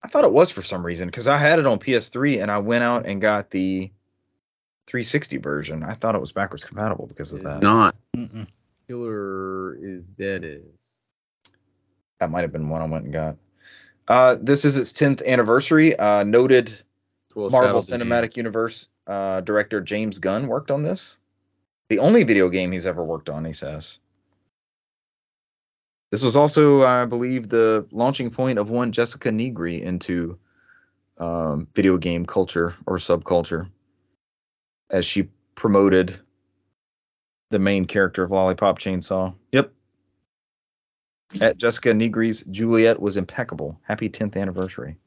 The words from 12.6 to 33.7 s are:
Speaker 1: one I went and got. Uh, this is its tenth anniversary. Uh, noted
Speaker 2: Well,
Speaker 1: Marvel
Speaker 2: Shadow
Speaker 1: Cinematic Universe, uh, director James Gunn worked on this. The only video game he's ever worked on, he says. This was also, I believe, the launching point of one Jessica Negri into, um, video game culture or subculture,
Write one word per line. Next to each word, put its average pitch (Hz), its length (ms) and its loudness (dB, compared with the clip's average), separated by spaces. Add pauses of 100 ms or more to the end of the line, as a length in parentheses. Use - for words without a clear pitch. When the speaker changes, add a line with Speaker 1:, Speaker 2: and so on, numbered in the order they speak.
Speaker 1:
one 80 120 -6
I 80 40 -6
went 80 180 -6
and 73 100 -12
got. 78 220 -6 (720)
Uh, 127 320 6
this 139 240 2
is 139 140 4
its 123 160 -4
tenth 143 280 2
anniversary. 131 720 4
Uh, 104 300 2
noted 123 480 4 (640)
Speaker 2:
Well, 101 140 -6
Speaker 1:
Marvel 123 320 4
Speaker 2:
Shadow 120 240 -6
Speaker 1:
Cinematic 117 320 -2
Universe, 113 500 -6 (180)
uh, 98 360 -4
director 104 400 -2
James 104 380 -6
Gunn 104 280 -2
worked 131 240 -6
on 143 120 -2
this. 175 340 -8 (720)
The 110 100 2
only 202 240 6
video 101 240 4
game 90 240 -2
he's 90 140 -6
ever 87 180 -4
worked 78 260 -8
on, 76 140 -8
he 78 80 -8
says. 76 460 -12 (2000)
This 110 140 -4
was 123 140 4
also, 147 460 6
I 123 200 4
believe, 120 460 -4
the 110 420 2
launching 123 400 -2
point 127 280 -2
of 104 100 -2
one 120 240 -2
Jessica 120 360 -2
Negri 107 520 -4
into, 87 580 -6 (760)
um, 82 580 -4
video 95 220 4
game 85 280 -2
culture 85 500 -2 (100)
or 92 140 -4
subculture, 85 680 -2 (1200)